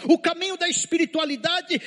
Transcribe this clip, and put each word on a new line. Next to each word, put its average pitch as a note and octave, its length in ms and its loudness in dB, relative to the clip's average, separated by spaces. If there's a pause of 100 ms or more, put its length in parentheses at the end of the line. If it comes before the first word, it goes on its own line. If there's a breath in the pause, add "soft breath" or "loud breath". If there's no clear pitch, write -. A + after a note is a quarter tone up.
o D4+ 120 6
caminho F4+ 400 -2
da F4 100 0
espiritualidade D#4+ 1200 -2